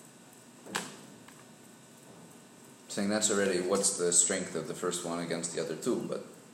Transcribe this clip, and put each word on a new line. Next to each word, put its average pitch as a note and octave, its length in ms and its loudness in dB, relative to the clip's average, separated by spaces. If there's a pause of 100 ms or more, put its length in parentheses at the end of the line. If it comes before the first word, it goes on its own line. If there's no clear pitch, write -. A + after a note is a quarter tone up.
(3000)
Saying G2+ 200 0
that's G#2+ 220 4
already, G2 300 4
what's F#2+ 360 2
the F2 140 2
strength F#2 440 2
of D#2+ 120 -4
the E2 60 -6
first F2 320 -2
one E2+ 140 -2
against E2+ 360 -4
the F2 60 -2
other E2 140 -4
two, - 340 0
but, - 160 -6 (280)